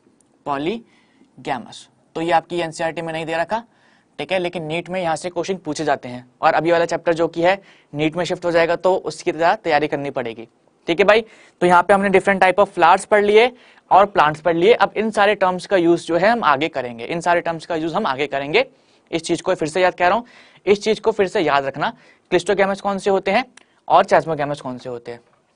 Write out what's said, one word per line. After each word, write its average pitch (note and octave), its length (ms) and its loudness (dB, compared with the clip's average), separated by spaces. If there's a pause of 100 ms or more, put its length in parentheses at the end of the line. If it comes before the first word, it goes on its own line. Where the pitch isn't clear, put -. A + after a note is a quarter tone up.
(460)
polygamous। D3 1400 -10 (280)
तो E3 40 -6
ये E3+ 120 -2
आपकी E3+ 260 -2
एनसीईआरटी E3 440 -6
में E3 100 -8
नहीं D#3+ 140 -8
दे D#3+ 80 -6
रखा, E3+ 300 -4 (540)
ठीक D3 140 -6
है, F#3+ 60 0
लेकिन F3 260 -6
नीट D#3+ 240 -6
में F#3 140 -6
यहाँ D#3+ 140 -2
से F3+ 140 -10
क्वेश्चन F3 260 -6
पूछे D3+ 280 -8
जाते C#3 240 -2
हैं। B2 220 -14 (120)
और D#3+ 120 4
अभी E3 180 2
वाला E3+ 140 2
चैप्टर E3+ 280 -2
जो D#3+ 140 0
कि E3 140 -4
है F#3+ 180 2 (320)
नीट D3+ 240 -2
में F3+ 80 -4
शिफ्ट F3 200 -6
हो F3 60 0
जाएगा, E3 260 2
तो A3 200 2
उसकी - 360 -6
तरह E3 240 2
तैयारी D3+ 320 0
करनी C#3+ 240 -6
पड़ेगी, A#2 360 -8 (400)
ठीक - 100 0
है G3+ 60 6
भाई। G#3+ 200 4 (360)
तो F3 60 2
यहाँ F3 160 6
पे G3+ 120 4
हमने G3 160 2
different F#3+ 320 4
type F#3 160 4
of G3+ 120 4
flowers F3+ 340 2
पढ़ G#3 200 2
लिए A3 280 4 (380)
और F#3+ 160 6
प्लांट्स D#3 340 2
पढ़ E3+ 160 0
लिए। F#3 180 4
अब - 220 2
इन A3 140 -2
सारे G#3 240 2
टर्म्स F#3 320 -2
का G3+ 100 0
यूज़ E3+ 300 2
जो E3 100 -2
है F#3 140 2
हम A#3+ 160 -2
आगे D3 240 2
करेंगे, A#2+ 340 -8
इन E3+ 160 -6
सारे F3 200 0
टर्म्स E3 260 -8
का E3+ 100 -4
यूज़ D#3+ 180 -6
हम G#3 120 -2
आगे C#3 200 -4
करेंगे। C#3+ 380 -2 (460)
इस E3 120 -4
चीज़ E3 200 -4
को F#3 120 -2
फिर D#3+ 140 -4
से F#3 140 -2
याद F3+ 120 2
कह F3 140 0
रहा F#3+ 80 2
हूँ, A#3+ 100 -6 (400)
इस G3+ 160 2
चीज़ A3 180 -2
को A3 120 0
फिर G3+ 160 0
से G#3 120 -2
याद C#3+ 240 2
रखना, D3 260 -4 (400)
क्लिस्टोगैमस F#3+ 500 0
कौन G3 180 -4
से G3+ 120 -2
होते F#3+ 200 0
हैं A#3 140 0 (440)
और F3 160 4
chasmogamous D3+ 560 0
कौन B2+ 180 -12
से C3 100 -14
होते A#2+ 240 -12
हैं, A#2 80 -16 (360)